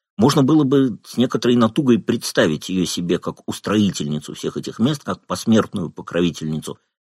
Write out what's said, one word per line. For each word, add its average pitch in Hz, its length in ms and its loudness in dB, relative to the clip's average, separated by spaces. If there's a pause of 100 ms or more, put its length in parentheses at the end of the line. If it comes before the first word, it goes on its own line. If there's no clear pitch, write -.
(180)
Можно 139 260 4
было 151 200 4
бы 131 420 2
с - 120 -16
некоторой 120 400 2
натугой 120 420 4
представить 107 720 -2
её 90 160 0
себе 87 340 -2
как - 300 -12
устроительницу 80 840 -2
всех - 220 -8
этих - 240 -8
мест, 143 240 0
как - 240 -8
посмертную 95 600 0
покровительницу 78 920 -4 (260)